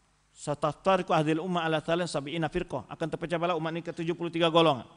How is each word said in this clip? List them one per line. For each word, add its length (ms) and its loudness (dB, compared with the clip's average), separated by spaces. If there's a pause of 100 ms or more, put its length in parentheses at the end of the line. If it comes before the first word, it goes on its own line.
(380)
"Sataftariqu 720 0
hadhil 320 2
umma 240 -2
ala 160 0
thalathin 320 -2
sab'ina 320 -4
firqah." 400 -6
Akan 240 -8
terpecah 320 -4
belah 160 0
umat 160 -4
ini 80 -6
ke 80 -10
tujuh 240 -4
puluh 160 -6
tiga 240 2
golongan. 320 6 (120)